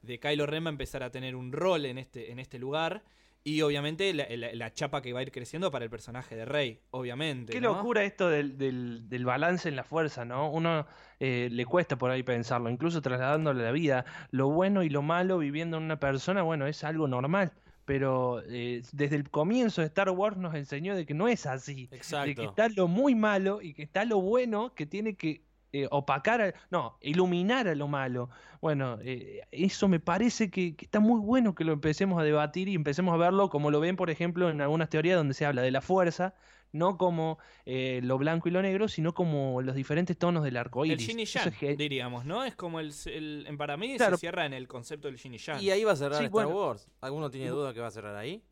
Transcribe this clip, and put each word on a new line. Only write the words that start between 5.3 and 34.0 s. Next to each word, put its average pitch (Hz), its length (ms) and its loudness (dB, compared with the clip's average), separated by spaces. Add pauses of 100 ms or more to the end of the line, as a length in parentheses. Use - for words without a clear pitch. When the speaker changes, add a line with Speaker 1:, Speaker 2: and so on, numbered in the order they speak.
Speaker 1:
creciendo 156 380 -4
para 127 160 -4
el 113 40 -8
personaje 117 460 -12
de 113 80 -8
Rey, 131 340 -2 (120)
obviamente, 127 640 -6
Speaker 2:
Qué 247 80 -2
Speaker 1:
¿no? 226 100 2
Speaker 2:
locura 208 320 2
esto 196 240 0
del, 143 300 2
del, 123 500 -4
del 123 160 -4
balance 156 420 2
en 147 100 -2
la 127 60 -6
fuerza, 143 440 -2
¿no? 135 240 -2
Uno, 160 360 0 (340)
eh, 123 300 0
le 120 140 -2
cuesta 151 320 2
por 127 140 0
ahí 131 120 0
pensarlo, 120 460 0
incluso 156 320 -2
trasladándolo 135 600 0
a - 20 0
la 117 100 0
vida. 139 320 2 (260)
Lo 135 200 4
bueno 185 320 4
y 160 80 2
lo 143 100 2
malo 175 380 2
viviendo 160 400 -2
en 160 60 -4
una 156 140 -2
persona, 143 440 0
bueno, 160 240 0
es 156 180 -4
algo 156 240 0
normal. 147 460 2 (320)
Pero, 131 600 0
eh, 120 360 -6 (100)
desde 143 240 0
el 143 140 -2
comienzo 208 500 2
de 156 60 2
Star 196 240 2
Wars 196 260 0
nos 175 180 -4
enseñó 151 400 -4
de 175 120 -4
que 151 80 -4
no 170 120 2
es 233 200 2
así. 131 460 -8
Speaker 3:
Exacto. 143 360 -6
Speaker 2:
De 143 60 -2
que 117 100 -6
está 202 240 2
lo 190 200 4
muy 247 260 4
malo 208 480 2
y 165 100 -10
que 147 100 -12
está 190 220 -2
lo 220 160 4
bueno 226 540 0
que 156 100 -6
tiene 202 320 -4
que, 156 300 -4 (260)
eh, 139 180 -2
opacar, 143 520 2
a, 190 120 0 (160)
no, 147 300 -2
iluminar 180 680 2
a 160 60 2
lo 143 140 -2
malo. 127 400 -2 (320)
Bueno, 135 420 0
eh, 123 380 -10 (120)
eso 196 360 2
me 175 120 6
parece 202 500 2
que, 175 260 -2
que - 80 -16
está - 160 0
muy 226 200 6
bueno 220 340 2
que 165 100 -2
lo 160 80 4
empecemos 160 480 2
a 156 40 4
debatir 151 440 2
y 202 60 -2
empecemos 170 400 2
a - 20 4
verlo 180 340 6
como 147 200 2
lo 147 100 4
ven, 180 160 2
por 175 140 0